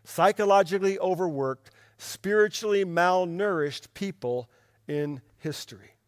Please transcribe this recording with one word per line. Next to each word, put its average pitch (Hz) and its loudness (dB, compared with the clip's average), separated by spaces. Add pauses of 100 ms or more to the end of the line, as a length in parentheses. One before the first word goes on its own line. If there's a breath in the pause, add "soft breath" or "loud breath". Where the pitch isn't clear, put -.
psychologically 196 2
overworked, 160 -4 (260 soft breath)
spiritually 208 0
malnourished 175 0
people 123 -6 (380)
in 147 -6 (160)
history. 120 -12 (160)